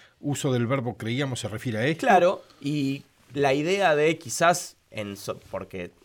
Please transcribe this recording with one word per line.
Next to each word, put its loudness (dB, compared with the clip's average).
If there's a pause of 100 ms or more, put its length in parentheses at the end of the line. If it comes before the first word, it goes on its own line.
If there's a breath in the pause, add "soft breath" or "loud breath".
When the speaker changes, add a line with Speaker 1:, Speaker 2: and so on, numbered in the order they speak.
(200 loud breath)
Speaker 1:
uso -2
del 2
verbo -4
creíamos -4
se -6
refiere -4
a 0
esto. -2
Speaker 2:
Claro, 4 (180)
y -2 (280)
la 2
idea 2
de 4
quizás, 0 (140)
en -8
so-, -8 (100)
porque -10 (120)